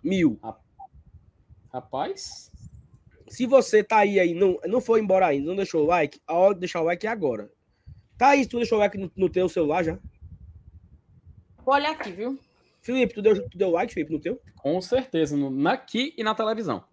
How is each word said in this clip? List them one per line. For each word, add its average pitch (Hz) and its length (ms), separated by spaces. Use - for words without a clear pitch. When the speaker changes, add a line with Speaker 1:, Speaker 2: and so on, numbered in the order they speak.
Speaker 1:
Mil. 160 400
Speaker 2:
Rap-, 113 180
rapaz. - 760
Speaker 1:
Se - 180
você 233 360
tá 220 160
aí, 202 220
aí 175 140
não, 185 320
não 226 140
foi 226 200
embora 190 260
ainda, 139 220
não 185 80
deixou 185 260
o 147 40
like, 160 400
a 156 80
hora 190 200
de 170 60
deixar 175 220
o - 20
like 175 220
é 214 40
agora. 127 400
Thaís, 277 280
tu 240 120
deixou 233 180
o 208 40
like 202 160
no, 185 200
no 185 140
teu 180 180
celular 165 340
já? 165 160
Speaker 3:
Vou 262 100
olhar 294 180
aqui, 220 200
viu? 240 260
Speaker 1:
Felipe, 247 340
tu 208 80
deu, 202 260
tu - 100
deu 190 120
like, 170 220
Felipe, 156 200
no 151 80
teu? 208 200
Speaker 2:
Com 156 240
certeza, 170 560
no, 139 140
na, 139 220
aqui 254 460
e 226 40
na 214 120
televisão. 220 580